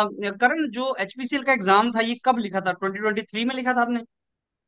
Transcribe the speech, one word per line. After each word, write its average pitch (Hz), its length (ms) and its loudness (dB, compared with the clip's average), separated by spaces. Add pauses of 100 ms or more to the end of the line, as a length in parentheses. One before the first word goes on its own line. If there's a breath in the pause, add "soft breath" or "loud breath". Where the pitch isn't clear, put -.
(320)
करण, 262 380 2
जो 254 300 -4
एचपीसीएल 254 440 -4
का 262 100 4
एग्जाम 208 380 4
था, 226 80 -2
ये 233 260 -2
कब 254 120 4
लिखा 190 240 -2
था? 185 100 -2
ट्वेंटी 190 280 -4
ट्वेंटी 214 220 0
थ्री 220 240 -4
में 262 100 -2
लिखा 254 180 -2
था 240 80 2
आपने? 240 180 0 (680)